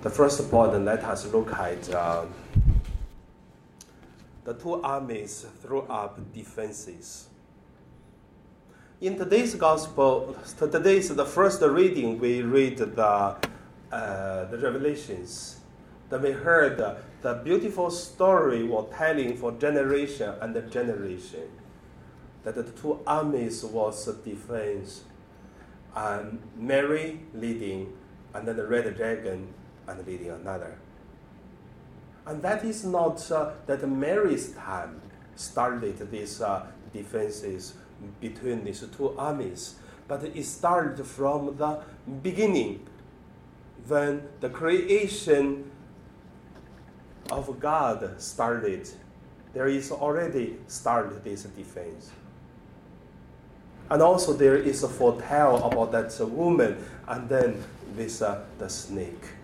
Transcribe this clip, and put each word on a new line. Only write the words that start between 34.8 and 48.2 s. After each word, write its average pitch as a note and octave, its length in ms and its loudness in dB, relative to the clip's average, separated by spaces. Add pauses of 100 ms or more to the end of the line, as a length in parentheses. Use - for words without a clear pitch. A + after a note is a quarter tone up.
started A2+ 760 -2
these, G#2 300 -8
uh, G2+ 240 -2 (260)
defenses G#2 840 -6 (460)
between A2+ 460 -6
these G#2 200 -10 (120)
two C3+ 200 -2
armies, C3 580 -6 (320)
but C#3+ 180 -6
it D3+ 180 -8
started D3+ 600 0
from C#3 500 -2
the D3+ 240 -2 (420)
beginning, F3 640 0 (1040)
when C#3+ 400 0 (140)
the B2+ 80 -4
creation E3 1200 2 (1600)
of C3+ 260 -4
God A#2+ 640 0